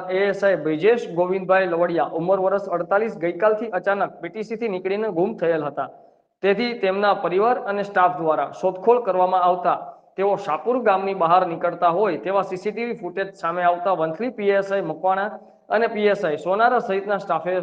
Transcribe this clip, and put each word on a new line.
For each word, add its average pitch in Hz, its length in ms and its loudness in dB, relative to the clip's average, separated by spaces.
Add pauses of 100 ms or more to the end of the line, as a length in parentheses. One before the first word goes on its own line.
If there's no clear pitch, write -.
એ 185 120 0
એસ 202 240 0
આઈ 185 160 4
બ્રિજેશ 160 500 2
ગોવિંદભાઈ 185 560 2
લવડિયા, 170 520 0
ઉંમર 185 220 2
વર્ષ 190 320 0
અડતાલીસ, 190 460 0
ગઈકાલથી 214 520 0
અચાનક 180 480 -2
પી 170 120 -10
ટી 175 140 -8
સી 220 160 -8
થી 233 120 -2
નીકળીને 190 380 -2
ગુમ 190 260 0
થયેલ 165 300 0
હતા. 139 200 -4 (560)
તેથી 202 360 2
તેમના 196 360 2
પરિવાર 196 420 2 (100)
અને 202 180 -2
સ્ટાફ 185 320 2
દ્વારા 151 360 0
શોધખોળ 190 520 0
કરવામાં 185 400 2
આવતા 180 320 2 (360)
તેઓ 196 260 0
શાપુર 220 420 -2
ગામની 196 400 2
બહાર 180 260 6
નીકળતા 170 460 0
હોય 180 320 0
તેવા 190 240 0
સી 180 160 -8
સી 208 80 -2
ટી 233 180 -4
વી 196 100 -8
ફૂટેજ 180 340 -6
સામે 170 280 -4
આવતા 175 380 2
વંથલી 160 380 -4
પી 202 120 2
એસ 196 220 2
આઈ 190 180 -2
મકવાણા 190 400 -2 (380)
અને 226 200 2
પી 208 200 0
એસ 202 160 0
આઈ 151 240 -2
સોનારા 226 400 2
સહિતના 196 360 -2
સ્ટાફે 175 380 -2